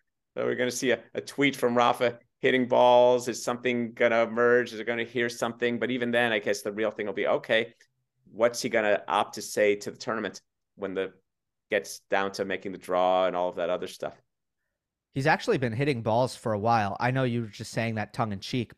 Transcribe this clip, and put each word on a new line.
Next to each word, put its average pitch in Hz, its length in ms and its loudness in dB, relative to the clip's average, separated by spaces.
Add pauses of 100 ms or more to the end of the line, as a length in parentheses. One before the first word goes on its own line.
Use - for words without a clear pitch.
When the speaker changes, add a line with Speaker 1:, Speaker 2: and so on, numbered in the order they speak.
(360)
Speaker 1:
are 120 120 -2
we 123 80 0
gonna 123 160 -2
see 123 200 0
a, 113 80 2 (140)
a - 80 -6
tweet 139 340 0
from 120 200 0
Rafa 120 420 2 (220)
hitting 127 280 2
balls? 123 600 6
Is 113 160 -6
something 120 500 -2
gonna 117 300 2
emerge? 117 500 2
Is 107 60 -8
it 107 60 -8
gonna 117 180 -4
hear 120 260 -2
something? 120 480 -2
But 113 140 -2
even 120 180 -2
then, 120 220 2
I 110 80 0
guess 104 240 -2
the 107 80 -4
real 107 180 -2
thing 104 160 -6
will 101 80 -6
be, 92 140 -2
okay, 117 460 0 (580)
what's 117 320 0
he 127 60 -4
gonna 104 380 2
opt 104 280 0
to 104 80 -12
say 104 320 2
to 104 160 -10
the - 60 -20
tournament 107 440 -6 (340)
when 95 200 -8
the 92 180 -4 (560)
gets - 300 -2 (100)
down 98 220 0
to 98 140 -4
making 95 260 -6
the 90 80 -12
draw 90 480 2
and 87 80 -2
all 90 140 0
of 90 80 -8
that 87 120 -2
other 90 180 -4
stuff? - 280 -12 (1000)
Speaker 2:
He's 139 140 -2
actually 180 300 2
been 123 140 -2
hitting 127 300 -2
balls 117 340 0
for - 160 -6
a 107 80 -2
while. 107 400 2
I 123 100 0
know 131 140 0
you 120 200 0
were 110 40 -8
just 107 240 -14
saying 113 240 -2
that 107 160 -4
tongue 110 220 -4
in 95 80 -8
cheek, 123 360 -6